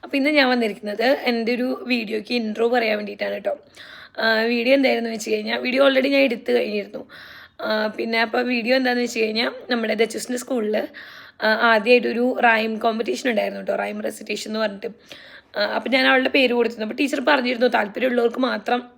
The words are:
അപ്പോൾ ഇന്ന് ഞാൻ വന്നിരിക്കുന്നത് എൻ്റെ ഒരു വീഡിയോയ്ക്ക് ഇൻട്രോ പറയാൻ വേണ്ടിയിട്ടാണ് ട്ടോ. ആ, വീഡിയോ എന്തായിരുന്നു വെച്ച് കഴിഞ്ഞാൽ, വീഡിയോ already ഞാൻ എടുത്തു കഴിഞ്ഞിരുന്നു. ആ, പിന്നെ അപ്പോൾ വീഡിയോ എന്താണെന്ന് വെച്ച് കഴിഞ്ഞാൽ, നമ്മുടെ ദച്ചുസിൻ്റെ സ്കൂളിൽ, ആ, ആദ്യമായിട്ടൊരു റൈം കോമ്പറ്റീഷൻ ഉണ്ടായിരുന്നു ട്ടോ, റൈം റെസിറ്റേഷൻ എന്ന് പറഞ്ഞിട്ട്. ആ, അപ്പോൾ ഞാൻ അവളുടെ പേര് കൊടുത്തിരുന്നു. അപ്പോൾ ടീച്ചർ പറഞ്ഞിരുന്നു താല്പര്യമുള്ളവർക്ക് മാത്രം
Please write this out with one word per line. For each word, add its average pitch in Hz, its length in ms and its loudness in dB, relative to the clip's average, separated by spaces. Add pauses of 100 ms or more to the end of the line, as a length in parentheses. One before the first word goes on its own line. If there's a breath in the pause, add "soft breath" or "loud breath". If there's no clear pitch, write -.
അപ്പോൾ 349 160 -6
ഇന്ന് 277 140 2
ഞാൻ 285 180 4
വന്നിരിക്കുന്നത് 220 580 0 (180)
എൻ്റെ 233 280 0
ഒരു 247 340 -2
വീഡിയോയ്ക്ക് 220 480 -4
ഇൻട്രോ 226 340 0
പറയാൻ 233 280 2
വേണ്ടിയിട്ടാണ് 202 440 -6
ട്ടോ. 196 140 -2 (640 loud breath)
ആ, - 80 0 (160)
വീഡിയോ 240 320 2
എന്തായിരുന്നു 233 360 2
വെച്ച് 220 200 -6
കഴിഞ്ഞാൽ, 214 280 -2
വീഡിയോ 254 260 0
already 269 240 4
ഞാൻ 277 140 4
എടുത്തു 240 300 0
കഴിഞ്ഞിരുന്നു. 208 500 -2 (580 loud breath)
ആ, 214 260 0
പിന്നെ 226 360 -2
അപ്പോൾ 240 200 0
വീഡിയോ 247 340 0
എന്താണെന്ന് 247 280 2
വെച്ച് 240 140 -4
കഴിഞ്ഞാൽ, 220 320 0 (200)
നമ്മുടെ 226 240 0
ദച്ചുസിൻ്റെ 220 440 -2
സ്കൂളിൽ, 214 380 -2 (680 loud breath)
ആ, 214 60 2 (140)
ആദ്യമായിട്ടൊരു 233 640 4 (180)
റൈം 220 340 2
കോമ്പറ്റീഷൻ 233 520 -2
ഉണ്ടായിരുന്നു 202 340 -2
ട്ടോ, 196 120 -2
റൈം 208 240 -6
റെസിറ്റേഷൻ 214 500 -8
എന്ന് 214 100 -4
പറഞ്ഞിട്ട്. 202 300 -4 (680 loud breath)
ആ, 208 40 -2 (140)
അപ്പോൾ 220 160 -2
ഞാൻ 262 160 4
അവളുടെ 262 220 4
പേര് 254 240 4
കൊടുത്തിരുന്നു. 226 340 0
അപ്പോൾ 247 140 -6
ടീച്ചർ 285 240 0
പറഞ്ഞിരുന്നു 254 420 2
താല്പര്യമുള്ളവർക്ക് 233 720 0
മാത്രം 240 420 0 (180)